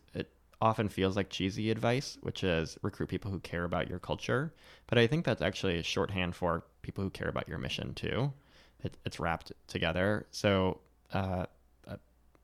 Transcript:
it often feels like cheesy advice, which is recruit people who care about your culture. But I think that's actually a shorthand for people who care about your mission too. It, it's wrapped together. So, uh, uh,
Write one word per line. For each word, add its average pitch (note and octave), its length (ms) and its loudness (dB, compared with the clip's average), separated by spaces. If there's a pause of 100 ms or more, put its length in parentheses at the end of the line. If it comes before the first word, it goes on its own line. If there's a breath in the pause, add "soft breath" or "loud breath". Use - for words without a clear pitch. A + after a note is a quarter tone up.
(120)
it - 180 -6 (300)
often A2 280 2
feels F#2+ 280 2
like G2 140 0
cheesy G#2+ 400 0
advice, A#2 500 0
which - 240 -4
is E2 380 2
recruit F#2+ 240 -2
people F2+ 240 -4
who F#2 100 -4
care F2 240 -4
about E2+ 240 0
your F2 120 -6
culture. B2 520 -2 (360 soft breath)
But A#2 100 4
I A#2 80 8
think D#3 180 0
that's A#2+ 160 0
actually F#2 380 0
a E2 40 -2
shorthand F2+ 520 0
for E2 300 0 (180)
people - 200 -6
who F#2+ 80 -2
care - 180 -6
about - 200 -4
your - 100 -6
mission - 360 -4
too. C3+ 380 -2 (500 soft breath)
It, - 140 -6 (100)
it's - 120 -8
wrapped E2 340 -2 (160)
together. F#2 640 2
So, F#2+ 500 4 (320)
uh, F#2+ 340 0 (420)
uh, G2 80 -10 (460)